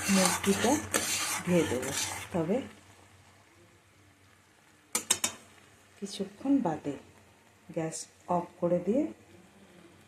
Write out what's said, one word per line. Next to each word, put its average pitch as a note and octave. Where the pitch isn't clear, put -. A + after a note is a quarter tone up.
মুরগিটা G3
ধুয়ে F3
দেবো, C3
তবে F#3
কিছুক্ষণ G3+
বাদে। D3+
গ্যাস D#3+
অফ F3
করে F3
দিয়ে A#3+